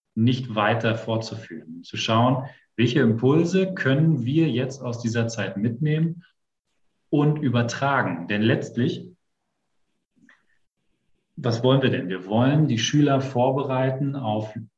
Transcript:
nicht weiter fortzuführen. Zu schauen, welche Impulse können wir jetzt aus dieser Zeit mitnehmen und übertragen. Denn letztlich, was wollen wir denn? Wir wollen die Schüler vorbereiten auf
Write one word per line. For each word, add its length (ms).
nicht 400
weiter 400
fortzuführen. 880
Zu 140
schauen, 500
welche 240
Impulse 760
können 500
wir 240
jetzt 320
aus 200
dieser 280
Zeit 280
mitnehmen 680
und 280
übertragen. 920
Denn 140
letztlich, 680
was 260
wollen 200
wir 80
denn? 180
Wir 180
wollen 420
die 100
Schüler 420
vorbereiten 960
auf 420